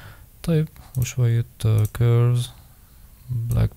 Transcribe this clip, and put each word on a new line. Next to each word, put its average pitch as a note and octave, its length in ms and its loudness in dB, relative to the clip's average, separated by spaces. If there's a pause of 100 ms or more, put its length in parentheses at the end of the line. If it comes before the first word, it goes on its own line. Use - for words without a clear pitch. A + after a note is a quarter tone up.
(420)
طيب، D#3 260 0 (280)
وشوية، A#2+ 500 -2 (200)
آه، G#2+ 180 2
curves, A#2+ 560 2 (1120)
black A2+ 240 2